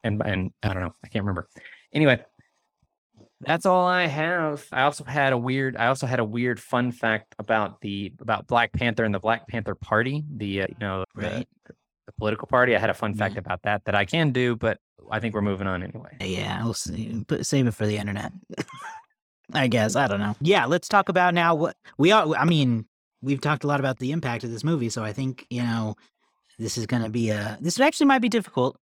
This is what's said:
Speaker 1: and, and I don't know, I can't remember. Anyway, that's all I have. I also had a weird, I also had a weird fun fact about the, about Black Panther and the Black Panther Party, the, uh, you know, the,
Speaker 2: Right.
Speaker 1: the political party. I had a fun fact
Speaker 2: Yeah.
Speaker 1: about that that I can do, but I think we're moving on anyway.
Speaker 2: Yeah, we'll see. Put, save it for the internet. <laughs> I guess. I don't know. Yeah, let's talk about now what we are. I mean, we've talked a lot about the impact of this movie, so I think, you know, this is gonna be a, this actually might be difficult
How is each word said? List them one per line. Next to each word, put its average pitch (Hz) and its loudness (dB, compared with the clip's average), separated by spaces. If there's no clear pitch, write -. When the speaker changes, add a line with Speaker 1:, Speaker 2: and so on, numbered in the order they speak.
Speaker 1:
and, 104 0
and 92 -2
I 104 0
don't 92 -4
know, 82 -6
I - -20
can't 104 -2
remember. 92 -2
Anyway, 143 4
that's 165 0
all 185 6
I 180 2
have. 156 -2
I 131 0
also 143 2
had 135 2
a 127 2
weird, 131 -2
I 117 2
also 135 0
had 123 0
a 117 2
weird 120 -2
fun 123 0
fact 110 -2
about 104 0
the, 101 -6
about 110 -4
Black 117 2
Panther 117 0
and 107 2
the 95 -2
Black 110 -2
Panther 107 -6
Party, 131 0
the, 98 -4
uh, 92 -2
you - -14
know, 95 -4
the, 101 -10
Speaker 2:
Right. 87 -6
Speaker 1:
the - -20
political 107 -4
party. 123 4
I 98 4
had 104 2
a 92 0
fun 104 -4
fact 101 -2
Speaker 2:
Yeah. 101 -6
Speaker 1:
about 90 -6
that 104 -2
that 101 -2
I 101 2
can 156 0
do, 123 0
but 110 -2
I 107 -2
think 110 -4
we're 104 0
moving 98 -2
on 92 -4
anyway. - -14
Speaker 2:
Yeah, 98 -6
we'll 117 -2
see. 107 -8
Put, - -4
save 135 2
it 113 -2
for 104 -2
the 104 0
internet. 101 -6
<laughs> - -14
I 135 2
guess. 110 2
I 131 2
don't 101 -2
know. 104 -2
Yeah, 160 4
let's 170 0
talk 196 4
about 180 4
now 170 4
what 156 -2
we 160 6
are. 165 4
I 131 2
mean, 131 4
we've 135 -2
talked 147 -2
a 147 -2
lot 143 0
about 131 -2
the 131 -4
impact 127 -4
of 117 -8
this 110 -10
movie, 143 0
so 110 -6
I 107 -6
think, 131 -6
you 123 -4
know, 113 -2
this 113 -6
is 113 -4
gonna 117 -2
be 113 0
a, 107 -4
this 175 -4
actually 285 2
might 269 4
be 233 2
difficult 185 -2